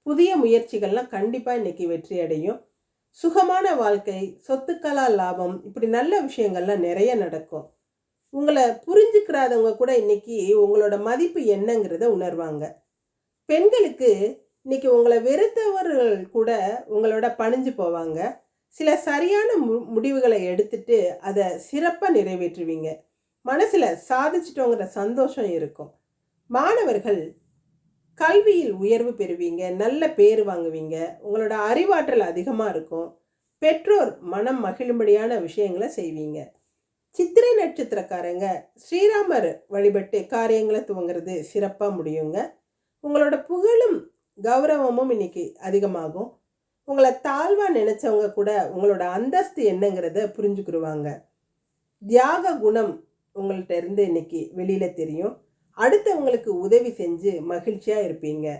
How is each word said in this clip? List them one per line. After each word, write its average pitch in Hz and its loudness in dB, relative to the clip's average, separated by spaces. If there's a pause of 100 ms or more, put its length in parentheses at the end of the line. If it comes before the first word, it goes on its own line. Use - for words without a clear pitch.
புதிய 339 2
முயற்சிகள்லாம் 233 0
கண்டிப்பா 233 -4
இன்னைக்கு 185 -4
வெற்றி 170 -6
அடையும். 160 -4 (500)
சுகமான 370 2
வாழ்க்கை, 202 -2 (260)
சொத்துக்களால் 269 -2
லாபம், 180 -2 (100)
இப்படி 226 -4
நல்ல 285 0
விஷயங்கள்லாம் 196 -2
நிறைய 202 2
நடக்கும். 160 -6 (680)
உங்களை 285 4
புரிஞ்சுக்கிறாதவங்க 277 4
கூட 247 0
இன்னைக்கு 208 0 (240)
உங்களோட 208 4
மதிப்பு 269 0
என்னங்கிறத 208 0
உணர்வாங்க. 170 -2 (800)
பெண்களுக்கு 330 4 (500)
இன்னைக்கு 269 -2
உங்களை 233 6
வெறுத்தவர்கள் 320 0
கூட 226 0 (400)
உங்களோட 220 0 (100)
பணிஞ்சு 254 -2
போவாங்க. 165 -4 (480)
சில 311 -2
சரியான 349 0
மு-, 233 -2
முடிவுகளை 233 0
எடுத்துட்டு 208 0 (220)
அதை 196 -2 (260)
சிறப்பா 339 -2
நிறைவேற்றுவீங்க. 170 -2 (560)
மனசுல 311 2 (220)
சாதிச்சிட்டோங்கிற 262 0
சந்தோஷம் 240 -2
இருக்கும். 151 -8 (580)
மாணவர்கள் 247 0 (1000)
கல்வியில் 349 4
உயர்வு 220 0
பெறுவீங்க, 175 -6
நல்ல 254 -2
பேர் 214 4
வாங்குவீங்க, 160 -6 (280)
உங்களோட 214 -4 (120)
அறிவாற்றல் 294 2
அதிகமா 196 -2
இருக்கும். 165 -8 (500)
பெற்றோர் 320 2
மனம் 214 -4
மகிழும்படியான 226 0
விஷயங்களை 190 -4
செய்வீங்க. 156 -8 (720)
சித்திரை 370 4
நட்சத்திரக்காரங்க 190 -2 (300)
ஸ்ரீராமர் 359 2 (180)
வழிபட்டு 202 0
காரியங்களை 226 0
துவங்குறது 180 -6 (180)
சிறப்பா 202 -2
முடியுங்க. 160 -6 (680)
உங்களோட 294 0
புகழும் 415 4 (460)
கௌரவமும் 262 2
இன்னைக்கு 185 -4
அதிகமாகும். 190 -4 (580)
உங்களை 269 4
தாழ்வா 311 0
நினைச்சவங்க 214 0
கூட 208 0 (240)
உங்களோட 196 2
அந்தஸ்து 254 -2
என்னங்கிறத 185 0
புரிஞ்சுக்கிடுவாங்க. 165 -4 (1000)
தியாக 302 4
குணம் 214 2 (420)
உங்கள்ட்ட 190 -6
இருந்து 180 -2
இன்னைக்கு 165 -6
வெளியில 185 -2
தெரியும். 160 -6 (420)
அடுத்தவங்களுக்கு 269 2
உதவி 208 2
செஞ்சு 175 -4 (180)
மகிழ்ச்சியா 202 -4
இருப்பீங்க. 156 -6 (120)